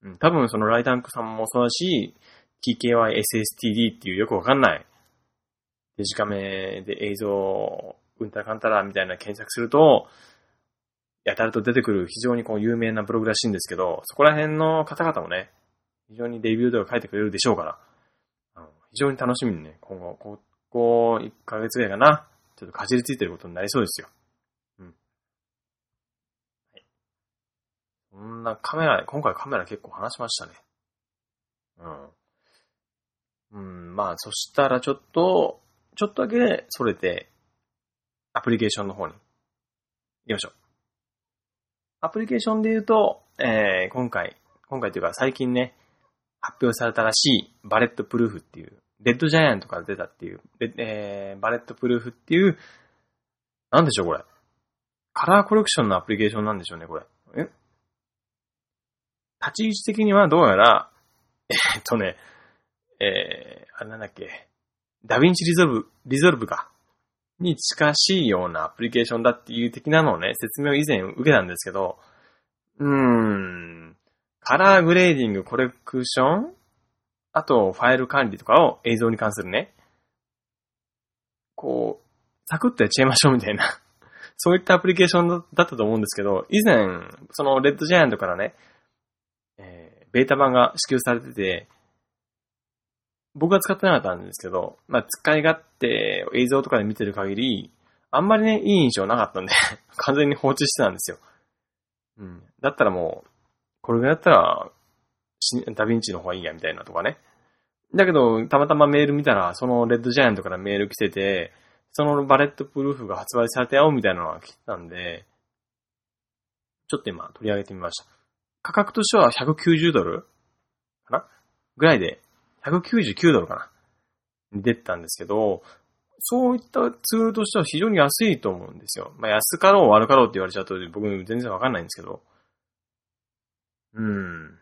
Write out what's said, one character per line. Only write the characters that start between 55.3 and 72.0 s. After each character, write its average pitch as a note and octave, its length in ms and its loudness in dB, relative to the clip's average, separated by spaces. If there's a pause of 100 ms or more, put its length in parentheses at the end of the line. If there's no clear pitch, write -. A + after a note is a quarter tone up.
ラ G3+ 120 4
ー - 40 -6
コ - 80 0
レ G#2+ 80 4
ク - 60 -4
シ - 100 -2
ョ B2+ 40 0
ン G#2+ 60 0
の F#2+ 60 0
ア F2+ 80 -4
プ - 80 -8
リ G#2 80 -2
ケ G#2+ 80 2
ー - 20 2
シ A2 60 -6
ョ G#2+ 60 -4
ン G#2+ 40 -4
な G#2+ 80 -4
ん G2 60 -8
で E2+ 60 -16
し - 60 -14
ょ F2 40 -14
う E2 40 -16
ね、 E2 60 -16
こ D#2 120 -12
れ。 - 80 -12 (320)
え？ D#3+ 120 -6 (1900)
立 - 120 -8
ち A3 120 -4
位 A3 40 0
置 G3+ 160 -6
的 G#3+ 200 -2
に G#3 80 4
は G3 140 6
ど D#3+ 140 6
う D3+ 40 8
や G2+ 100 6
ら、 A2 360 8 (580)
え - 40 -4 (240)
ー - 20 -10
っ - 40 -18
と A#2+ 140 -2
ね、 F#2+ 200 -4 (840)
え - 680 -6
ー、 - 80 -20
あ - 80 -12
れ G#2+ 60 -14
な A2 80 -14
ん - 20 -16
だ G#2+ 80 -12
っ - 60 -20
け。 - 340 -18 (580)
ダ A2+ 120 0
ヴ D3+ 100 6
ィ F#3 40 6
ン - 20 2
チ E3+ 120 -2
リ E3+ 80 2
ゾ F3 120 4
ル A#2+ 160 0
ブ、 - 100 -14 (140)
リ C3 120 -2
ゾ E3 120 6
ル D3 80 2
ブ A2+ 80 -6
か。 - 260 -8 (680)
に F3 160 0
近 - 400 0
し F#3 300 2
い - 20 2
よ F2+ 200 0
う - 20 -6
な D#2+ 160 -6
ア - 40 -8
プ - 140 -8
リ A#2 60 -2
ケ A#2+ 120 2
ー A#2 40 2
シ A#2 80 -6
ョ A#2 60 -2
ン A2+ 40 -4
だ A#2+ 80 4
っ - 100 -8
て A#2 120 -16
い A#2 120 -4
う A#2 60 -4
的 - 180 -10
な D#3+ 120 6
の C#3 120 2
を D#2+ 60 -4
ね、 F#2+ 160 -2
説 - 260 -8
明 C#3+ 100 0
を C#3 40 2
以 D3 120 0
前 A#2 140 0
受 G2 220 -8
け D3+ 80 6
た A2+ 100 6
ん F#2 60 -6
で F2+ 100 -8
す - 60 -12
け - 80 -10
ど、 F#2 280 -4 (800)